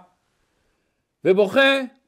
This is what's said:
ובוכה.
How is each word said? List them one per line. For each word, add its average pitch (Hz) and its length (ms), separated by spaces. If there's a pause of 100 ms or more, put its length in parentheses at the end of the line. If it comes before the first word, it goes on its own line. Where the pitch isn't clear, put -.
(1300)
ובוכה. 208 540 (280)